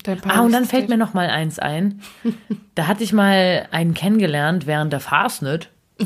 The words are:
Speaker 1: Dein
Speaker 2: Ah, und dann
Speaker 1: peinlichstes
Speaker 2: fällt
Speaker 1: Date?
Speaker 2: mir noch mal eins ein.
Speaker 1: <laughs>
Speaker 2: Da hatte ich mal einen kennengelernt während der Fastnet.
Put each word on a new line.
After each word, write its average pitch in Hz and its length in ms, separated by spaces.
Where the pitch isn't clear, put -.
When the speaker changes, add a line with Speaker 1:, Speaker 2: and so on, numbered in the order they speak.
Speaker 1:
Dein 190 160
Speaker 2:
Ah, - 0
und - 80
dann 233 400
Speaker 1:
peinlichstes - 20
Speaker 2:
fällt 254 140
Speaker 1:
Date? 202 80
Speaker 2:
mir 233 60
noch 220 180
mal 175 140
eins 156 280
ein. 196 440
Speaker 1:
<laughs> - 520
Speaker 2:
Da 165 100
hatte 202 180
ich 196 80
mal 190 600
einen 165 240
kennengelernt 165 720
während 151 260
der 139 60
Fastnet. 160 680